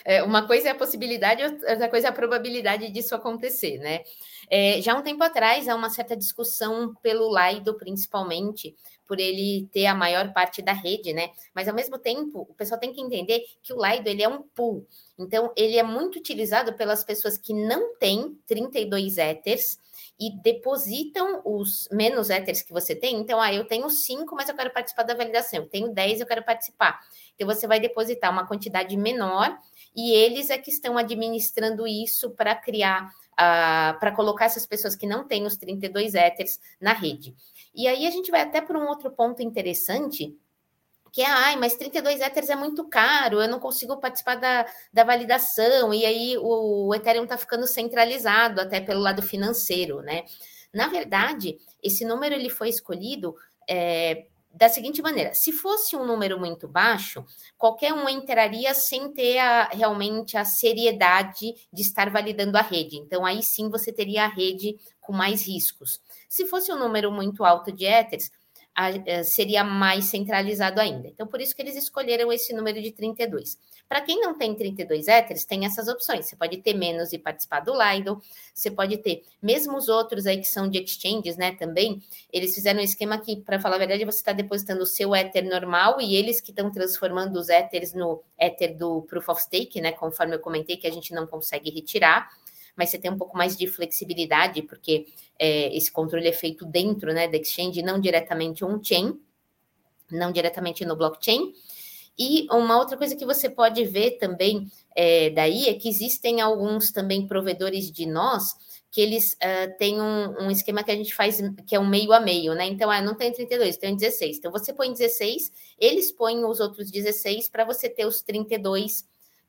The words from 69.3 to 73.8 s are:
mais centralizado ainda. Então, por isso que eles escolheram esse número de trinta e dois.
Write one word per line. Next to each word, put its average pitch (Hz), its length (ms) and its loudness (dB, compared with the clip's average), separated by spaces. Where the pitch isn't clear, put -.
mais 196 400 2
centralizado 196 760 0
ainda. 143 280 -2
Então, - 180 -10
por 240 140 -8
isso 262 140 -4
que - 60 -8
eles 277 160 -8
escolheram 240 560 0
esse 240 200 -2
número 220 280 -2
de 214 120 -6
trinta 220 320 -4
e - 20 0
dois. 165 320 -8